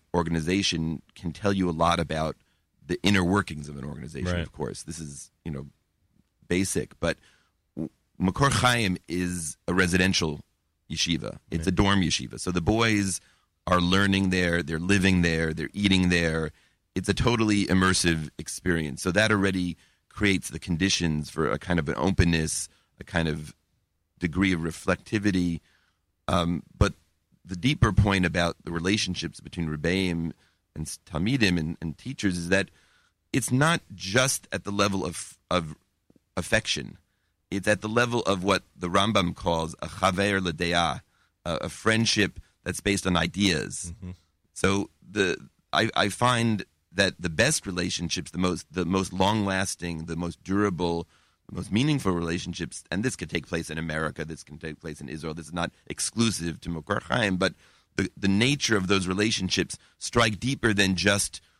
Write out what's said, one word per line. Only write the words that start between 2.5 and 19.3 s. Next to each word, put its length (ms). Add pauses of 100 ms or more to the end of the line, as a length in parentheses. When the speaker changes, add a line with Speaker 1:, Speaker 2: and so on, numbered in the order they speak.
Speaker 1:
the 160
inner 180
workings 460
of 100
an 60
organization, 480
Speaker 2:
Right. 100
Speaker 1:
of 120
course. 300
This 160
is, 300 (140)
you 80
know, 140 (840)
basic, 520
but 180 (580)
w-, 140 (320)
Makor 300
Chaim 460 (100)
is 500 (100)
a 60
residential 680 (480)
yeshiva. 500 (120)
It's 100
Speaker 2:
Right. 60
Speaker 1:
a 40
dorm 300
yeshiva. 380
So 120
the 100
boys 580 (480)
are 140
learning 480
there, 320
they're 180
living 420
there, 320
they're 200
eating 360
there. 420 (420)
It's 160
a 40
totally 520
immersive 720
experience. 640
So 100
that 200